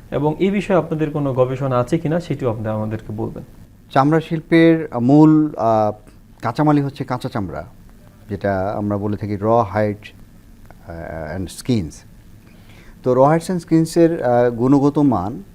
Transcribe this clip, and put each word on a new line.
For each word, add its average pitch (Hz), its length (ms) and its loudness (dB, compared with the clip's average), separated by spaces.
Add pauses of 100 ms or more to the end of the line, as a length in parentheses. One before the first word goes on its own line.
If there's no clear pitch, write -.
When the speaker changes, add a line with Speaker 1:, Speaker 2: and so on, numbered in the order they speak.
(100)
Speaker 1:
এবং 151 280 -2
এই 190 120 0
বিষয়ে 190 260 0
আপনাদের 156 340 -2
কোনো 143 240 -4
গবেষণা 127 440 0
আছে 123 200 0
কিনা 165 220 -2
সেটিও 135 300 -4
আপনি 110 180 -6
আমাদেরকে 110 440 -6
বলবেন। 110 300 -8 (480)
Speaker 2:
চামড়া 147 300 2
শিল্পের 165 680 2 (120)
মূল, 151 560 6
আহ, 110 360 2 (500)
কাঁচামালই 147 400 2
হচ্ছে 139 220 -6
কাঁচা 123 240 -6
চামড়া, 85 360 -8 (640)
যেটা 98 480 -2
আমরা 104 220 -2
বলে 104 180 -4
থাকি 101 200 -6
raw 110 280 2 (120)
hide, 104 320 -2
আহ, - 1300 -14
and 90 100 -8
skins। 98 440 -4 (1120)
তো 127 120 0
raw 139 240 4
hides 180 180 -4
and 165 120 -8
skins-এর, 165 540 2
আহ, 123 280 2
গুণগত 135 480 2
মান, 127 440 0 (120)